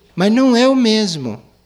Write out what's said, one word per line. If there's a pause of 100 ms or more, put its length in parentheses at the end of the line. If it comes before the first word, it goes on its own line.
(140)
mas
não
é
o
mesmo. (240)